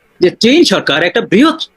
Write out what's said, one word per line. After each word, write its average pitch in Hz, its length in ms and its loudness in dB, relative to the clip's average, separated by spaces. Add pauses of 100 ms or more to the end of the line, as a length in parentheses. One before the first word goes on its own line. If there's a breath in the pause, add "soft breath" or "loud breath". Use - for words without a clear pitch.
(200)
যে 175 100 2
চীন 269 340 0
সরকার 156 380 -2
একটা 180 180 -2
বৃহৎ, 294 400 0 (160)